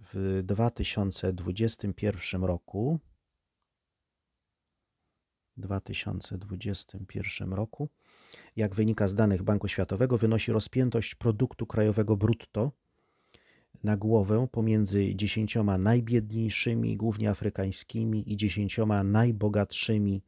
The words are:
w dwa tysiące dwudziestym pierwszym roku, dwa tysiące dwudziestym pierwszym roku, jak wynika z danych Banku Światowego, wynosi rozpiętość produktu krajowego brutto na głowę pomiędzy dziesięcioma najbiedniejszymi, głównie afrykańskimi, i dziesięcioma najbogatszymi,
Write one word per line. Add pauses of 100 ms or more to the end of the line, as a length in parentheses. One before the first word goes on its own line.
(140)
w
dwa
tysiące
dwudziestym
pierwszym
roku, (2500)
dwa
tysiące
dwudziestym
pierwszym
roku, (680)
jak
wynika
z
danych
Banku
Światowego,
wynosi
rozpiętość
produktu
krajowego
brutto (1120)
na
głowę
pomiędzy
dziesięcioma
najbiedniejszymi,
głównie
afrykańskimi,
i
dziesięcioma
najbogatszymi,